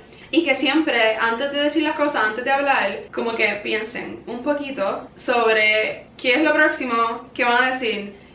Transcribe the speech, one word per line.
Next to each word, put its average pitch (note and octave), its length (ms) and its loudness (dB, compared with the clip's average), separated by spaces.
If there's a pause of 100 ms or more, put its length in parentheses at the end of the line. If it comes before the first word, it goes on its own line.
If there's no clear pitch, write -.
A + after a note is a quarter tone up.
(320)
Y E4 140 2
que C4 80 2
siempre, B3+ 640 2
antes A#3 320 0
de C#4+ 120 -2
decir D4 200 2
las D4+ 120 0
cosas, C#4+ 300 0
antes A3 200 -4
de C4+ 60 0
hablar, A#3+ 480 0 (120)
como A#3 240 -4
que A3 120 2 (160)
piensen - 640 -6
un A#3+ 160 -8
poquito C4 720 -2
sobre A3 880 2 (120)
qué B3+ 180 2
es D4+ 80 2
lo D4+ 100 4
próximo A#3 800 0
que - 100 -2
van A#3+ 200 4
a C4 80 0
decir G#3 420 -4 (220)